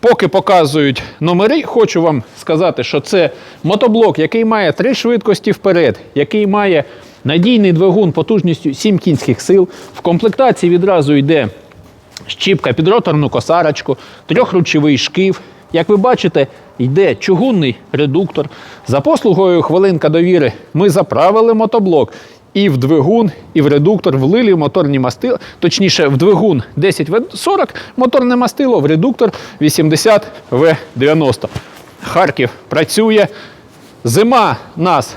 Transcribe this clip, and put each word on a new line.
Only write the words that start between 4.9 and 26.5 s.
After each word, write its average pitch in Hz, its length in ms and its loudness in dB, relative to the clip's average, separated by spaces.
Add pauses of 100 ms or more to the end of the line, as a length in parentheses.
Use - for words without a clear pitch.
швидкості 220 580 -2
вперед, 170 480 0 (140)
який 202 320 -2
має 190 380 0 (400)
надійний 185 480 2
двигун 185 400 2
потужністю 160 640 -2
сім 202 240 0
кінських 139 420 -2
сил. 185 280 2 (260)
В - 60 -18
комплектації 190 720 0
відразу 175 420 2
йде 139 340 0 (760)
щіпка - 460 -2
під 160 160 -2
роторну 165 400 0
косарочку, 151 680 -2 (300)
трьохручовий 156 720 0
шків. 185 420 -2 (320)
Як 165 160 -2
ви 208 80 2
бачите, 190 500 0 (320)
йде 135 360 0
чугунний 180 600 0 (160)
редуктор. 147 560 -2 (380)
За 139 140 0
послугою 185 640 2
хвилинка 170 460 0
довіри 165 440 2 (220)
ми 190 160 2
заправили 196 640 2
мотоблок. 202 580 0 (420)
І 202 140 2
в 139 80 0
двигун, 156 540 2 (240)
і 156 80 2
в 139 40 2
редуктор 147 520 2
влили 190 380 2
моторні 143 420 0
мастила, 131 400 -2 (200)
точніше, 175 500 0
в 139 80 0
двигун 175 460 2 (140)